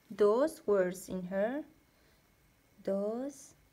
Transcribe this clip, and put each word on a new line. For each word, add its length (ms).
those 560
words 440
in 140
here. 420
Those 720